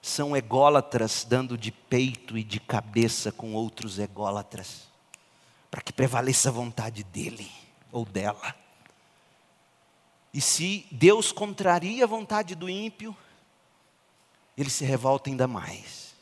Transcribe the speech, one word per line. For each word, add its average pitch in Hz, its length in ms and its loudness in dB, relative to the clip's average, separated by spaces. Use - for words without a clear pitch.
São 147 340 -2
ególatras 131 920 4
dando 123 300 2
de 110 120 -6
peito 123 680 -2
e 110 60 -4
de 107 160 -6
cabeça 110 720 0
com 110 200 -10
outros 107 460 -6
ególatras, 101 880 -6
pra - 120 -12
que - 100 -10
prevaleça 127 560 2
a 131 40 0
vontade 113 500 -6
dele 110 480 -12
ou 117 140 -4
dela. 101 480 -6
E 143 80 -4
se 185 500 0
Deus 190 400 6
contraria 196 760 2
a 226 40 2
vontade 208 460 -4
do 180 160 -8
ímpio, 214 440 -10
ele 135 140 -2
se - 140 -2
revolta 135 440 2
ainda 131 180 0
mais. - 580 -10